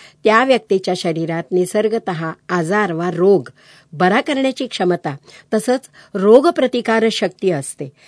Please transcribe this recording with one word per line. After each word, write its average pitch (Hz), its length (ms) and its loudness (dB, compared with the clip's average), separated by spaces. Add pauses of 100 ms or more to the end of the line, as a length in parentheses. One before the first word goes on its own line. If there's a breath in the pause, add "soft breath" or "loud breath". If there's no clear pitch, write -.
(240 loud breath)
त्या 220 200 4
व्यक्तीच्या 196 540 0
शरीरात 165 540 -4
निसर्गतः 185 800 -2 (180)
आजार 175 440 0
वा 175 180 -4
रोग 170 380 2 (440 soft breath)
बरा 185 280 2
करण्याची 262 460 -2
क्षमता 175 480 -2 (380 loud breath)
तसंच 247 360 -2 (240 loud breath)
रोगप्रतिकारक 233 1000 4
शक्ती 190 400 -2
असते. 139 380 -6 (180 soft breath)